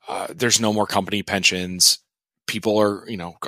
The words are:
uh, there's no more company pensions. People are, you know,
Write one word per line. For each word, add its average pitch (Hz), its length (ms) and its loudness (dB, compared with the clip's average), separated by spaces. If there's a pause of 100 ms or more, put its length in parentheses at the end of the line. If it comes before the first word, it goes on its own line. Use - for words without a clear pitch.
uh, - 260 -6
there's 120 260 2
no 110 140 2
more 104 140 2
company 98 340 -2
pensions. 90 800 0 (480)
People 107 320 0
are, 101 280 2
you 113 100 -8
know, 87 180 -10 (120)